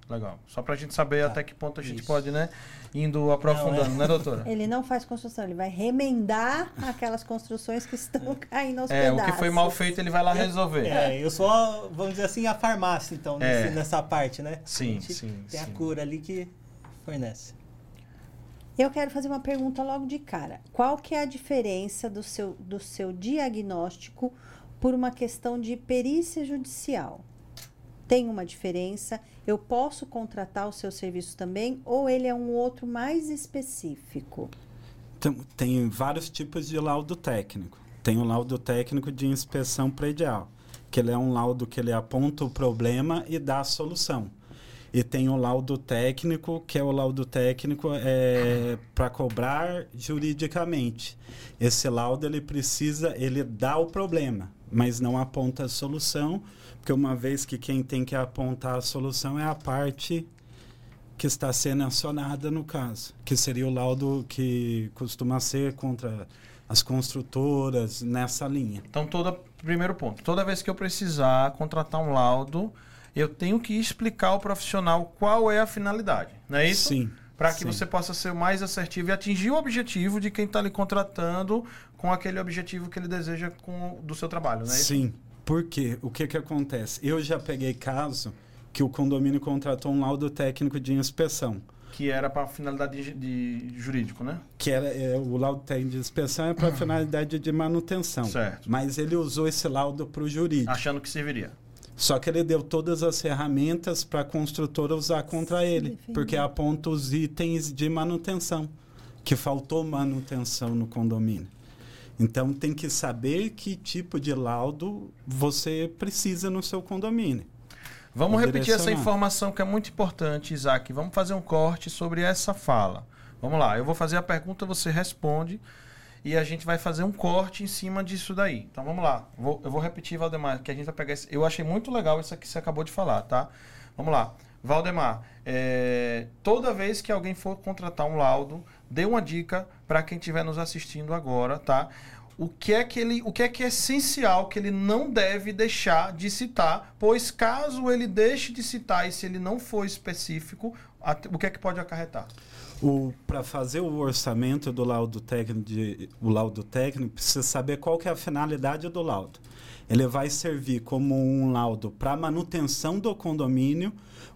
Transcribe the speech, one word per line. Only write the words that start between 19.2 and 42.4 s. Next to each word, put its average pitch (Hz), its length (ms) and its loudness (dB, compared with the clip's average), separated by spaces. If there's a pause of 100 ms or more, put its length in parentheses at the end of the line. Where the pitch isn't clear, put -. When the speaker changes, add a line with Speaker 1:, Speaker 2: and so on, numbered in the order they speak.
Speaker 3:
uma 277 120 -4
pergunta 262 420 -2
logo 269 240 -4
de 285 120 -6
cara. 165 420 -10 (120)
Qual 262 240 2
que - 180 -6
é 294 60 0
a 294 60 0
diferença 226 840 -2
do 208 140 -10
seu, 202 360 -8
do 190 220 -10
seu 190 320 -8
diagnóstico 208 1200 -4 (480)
por 254 140 4
uma 254 160 2
questão 247 500 -4
de 233 160 -4
perícia 277 720 0
judicial? 262 720 -6 (880)
Tem 247 180 6
uma 202 200 -4
diferença? 185 720 -6 (260)
Eu 208 120 2
posso 262 480 -2
contratar 208 600 -6
o 208 60 -6
seu 196 180 -8
serviço 180 460 -6
também? 214 480 -4
Ou 262 240 2
ele 254 180 2
é 247 80 2
um 240 180 -4
outro 247 340 0
mais 277 420 -2
específico? - 1200 -8 (720)
Speaker 4:
Tem, 147 160 0 (220)
tem 127 320 2
vários 143 420 -2
tipos 151 360 -6
de 156 120 -2
laudo 151 360 0
técnico. 104 600 -4 (260)
Tem 113 140 4
o 117 80 4
laudo 120 340 0
técnico 131 540 -2
de 131 140 -2
inspeção 135 640 0
predial, 143 600 -2 (400)
que - 100 0
ele 117 100 4
é 120 80 2
um 127 160 2
laudo 123 320 0
que - 120 -8
ele 120 140 0
aponta 135 540 0